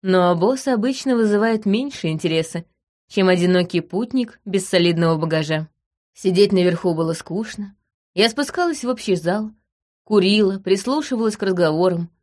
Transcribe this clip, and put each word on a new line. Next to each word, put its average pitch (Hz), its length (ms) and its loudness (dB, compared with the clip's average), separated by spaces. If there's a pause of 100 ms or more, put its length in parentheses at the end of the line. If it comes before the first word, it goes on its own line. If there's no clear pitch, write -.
Но 185 280 2
обоз 202 380 0
обычно 254 480 0
вызывает 220 500 0
меньше 226 420 -2
интереса, 160 560 -4 (440)
чем 190 200 2
одинокий 180 520 2
путник 240 640 -4
без 190 240 -4
солидного 170 480 2
багажа. 156 520 -2 (460)
Сидеть 196 380 2
наверху 180 420 2
было 165 180 -2
скучно. 202 640 -10 (380)
Я 214 160 2
спускалась 302 540 -4
в 240 40 -4
общий 220 260 -2
зал, 190 380 -4 (540)
курила, 196 540 4
прислушивалась 226 760 -2
к - 60 -8
разговорам. 175 680 0 (120)